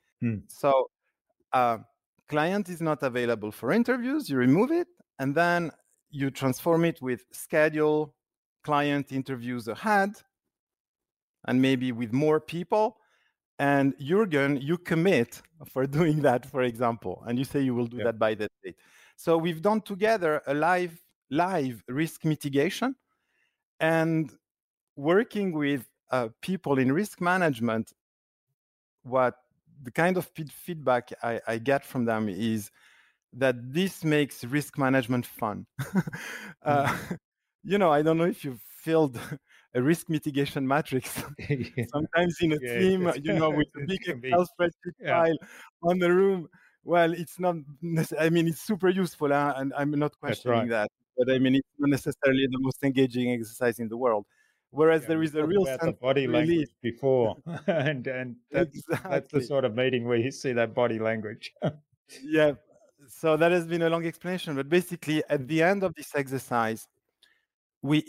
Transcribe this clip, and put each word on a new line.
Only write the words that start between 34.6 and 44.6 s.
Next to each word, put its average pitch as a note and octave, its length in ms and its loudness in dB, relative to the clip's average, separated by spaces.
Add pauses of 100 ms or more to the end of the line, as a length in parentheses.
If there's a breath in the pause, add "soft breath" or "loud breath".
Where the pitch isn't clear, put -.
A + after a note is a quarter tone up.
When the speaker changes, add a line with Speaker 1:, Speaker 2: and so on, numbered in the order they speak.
Speaker 2:
management C3 480 2
fun. G2+ 400 -8 (120)
<laughs> - 160 -8 (680 loud breath)
Uh, D3 260 2
Speaker 1:
Mm. - 300 -6 (220)
Speaker 2:
<laughs> - 240 -20
you G3 140 0
know, F3+ 140 4
I D3 100 4
don't D#3+ 160 4
know E3 80 2
if G3+ 180 -2
you've B2+ 180 -8
filled D#3 560 0
<laughs> - 560 -14
a B2 80 0
risk E3 260 0
mitigation C#3 580 -2
matrix. C3+ 640 -2
<laughs> - 100 -18
Speaker 1:
<laughs> G#2+ 100 -10
Yeah. B2 440 -4
Speaker 2:
Sometimes E3 480 0
in E3 120 2
a D3+ 80 0
Speaker 1:
Yeah, A#2+ 180 -4
Speaker 2:
team, F#3 280 2
Speaker 1:
it's, C#3 120 0
<laughs> C#3+ 80 -8
Speaker 2:
you G#3 80 0
know, D#3+ 160 2
with D3 260 0
a C#3+ 40 -10
Speaker 1:
it C#3+ 80 -6
Speaker 2:
big F#3+ 140 -2
Speaker 1:
can C#3+ 180 -6
be, B2+ 80 -8
Speaker 2:
Excel F3 180 4
spreadsheet F3 540 -4